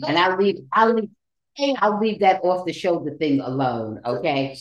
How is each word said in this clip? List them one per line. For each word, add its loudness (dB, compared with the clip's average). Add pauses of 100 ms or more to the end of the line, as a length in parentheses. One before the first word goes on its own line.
And 2
I'll 2
leave, 2 (140)
I'll 4
leave, -2 (680)
I'll 2
leave 0
that 4
off 0
the -4
shoulder -2
thing 2
alone, -4
okay? -2